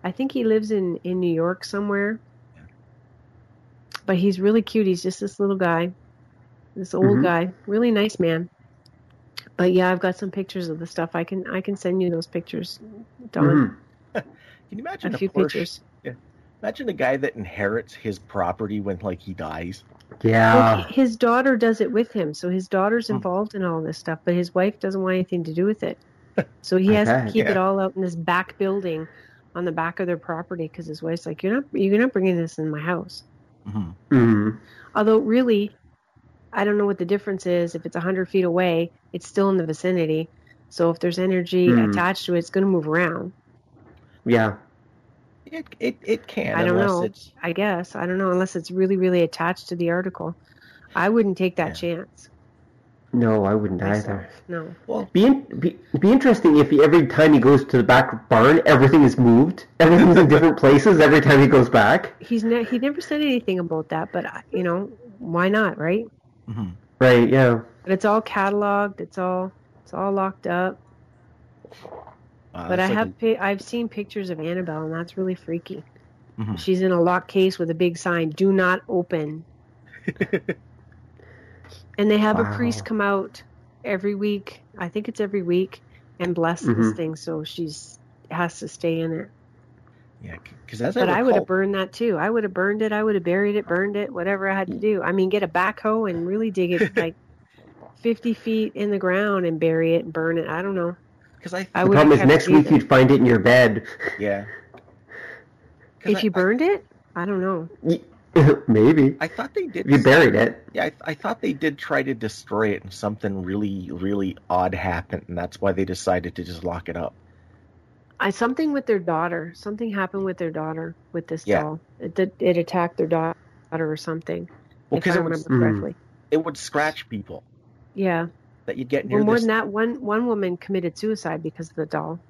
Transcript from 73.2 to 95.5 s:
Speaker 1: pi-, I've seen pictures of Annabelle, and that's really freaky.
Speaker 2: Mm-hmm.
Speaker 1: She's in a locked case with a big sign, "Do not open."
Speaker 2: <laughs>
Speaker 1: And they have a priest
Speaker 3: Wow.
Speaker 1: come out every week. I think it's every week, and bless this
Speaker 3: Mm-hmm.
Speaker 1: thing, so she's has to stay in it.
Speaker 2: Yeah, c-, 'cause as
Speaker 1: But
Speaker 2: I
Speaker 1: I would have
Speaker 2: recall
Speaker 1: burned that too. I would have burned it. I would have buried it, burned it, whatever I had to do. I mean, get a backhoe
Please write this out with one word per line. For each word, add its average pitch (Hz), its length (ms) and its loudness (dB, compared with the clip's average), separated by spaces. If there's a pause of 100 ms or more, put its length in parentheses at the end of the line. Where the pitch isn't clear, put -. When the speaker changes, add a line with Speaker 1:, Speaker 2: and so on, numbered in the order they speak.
Speaker 1:
pi-, 196 120 -2
I've 196 120 -4
seen 233 280 -6
pictures 202 400 -10
of 165 100 -8
Annabelle, 165 440 -6
and 160 100 -8
that's 170 240 -10
really 185 180 -4
freaky. - 480 -10 (540)
Speaker 2:
Mm-hmm. 107 200 -4
Speaker 1:
She's 185 240 -2
in 185 100 2
a 175 100 2
locked 180 280 2
case 190 280 0
with 170 140 -4
a 165 40 -4
big 170 220 -2
sign, 170 320 -2
"Do 190 240 0
not 185 340 2
open." 165 580 -6 (600)
Speaker 2:
<laughs> - 80 -6 (1800)
Speaker 1:
And 208 120 2
they 214 80 4
have 214 220 2
a 233 60 0 (100)
priest 240 260 -4
Speaker 3:
Wow. - 40 -14
Speaker 1:
come 214 160 -4
out 202 420 -4 (400)
every 202 320 -4
week. 202 460 -6 (160)
I 180 100 -8
think 214 220 -8
it's 226 100 -14
every 202 220 -4
week, 180 400 -2 (380)
and 175 140 -4
bless 170 280 -2
this - 80 -2
Speaker 3:
Mm-hmm. 113 260 2
Speaker 1:
thing, 160 200 -6
so 156 280 -10
she's - 540 -12 (340)
has 170 280 -6
to - 80 -12
stay 165 340 -4
in 165 100 -6
it. - 180 -10 (920)
Speaker 2:
Yeah, 85 140 -18
c-, - 200 -20 (120)
'cause 113 140 -12
as 147 140 -2
Speaker 1:
But 240 140 0
Speaker 2:
I 180 100 0
Speaker 1:
I 240 40 0
would 254 120 2
have 196 60 2
Speaker 2:
recall 151 40 -8
Speaker 1:
burned 196 300 -2
that 190 160 -4
too. 233 260 -2
I 165 120 -2
would 226 140 -2
have 196 100 -6
burned 202 280 -2
it. 214 120 -2
I 214 100 -2
would 214 120 0
have 180 80 -2
buried 196 320 0
it, 208 120 -4
burned 196 300 -2
it, 208 160 -6
whatever 190 360 -4
I 190 60 -2
had 190 120 -4
to - 100 -8
do. 208 240 -2
I 170 100 -2
mean, 190 180 0
get 196 140 0
a 185 40 -4
backhoe 214 640 -2